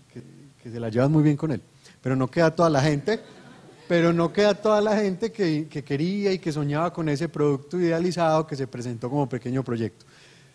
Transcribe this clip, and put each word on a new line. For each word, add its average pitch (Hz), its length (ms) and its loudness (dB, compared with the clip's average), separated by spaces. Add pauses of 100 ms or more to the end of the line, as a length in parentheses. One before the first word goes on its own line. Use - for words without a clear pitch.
(120)
que, 123 100 -16 (400)
que 120 80 -16
se 117 100 -10
la 117 80 -4
llevan 123 240 2
muy 156 100 6
bien 147 140 4
con 156 140 -4
él, 107 100 -2 (400)
pero 131 160 -2
no 131 120 0
queda 160 260 2
toda 170 160 4
la 139 120 4
gente, 156 380 0 (680)
pero 170 260 4
no 170 200 0
queda 208 220 4
toda 208 260 2
la 214 160 2
gente 208 360 -2
que, 160 360 -2
que 143 140 -8
quería 190 500 -2
y 190 60 -2
que 165 140 -6
soñaba 147 400 -2
con 165 160 -4
ese 147 200 -2
producto 147 520 -2
idealizado 165 680 2
que 151 100 -10
se 131 100 -4
presentó 120 420 -8
como 139 200 -2
pequeño 127 340 -4
proyecto. 117 420 -6 (500)